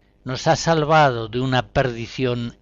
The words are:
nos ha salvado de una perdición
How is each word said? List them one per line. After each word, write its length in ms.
nos 220
ha 100
salvado 720
de 120
una 280
perdición 920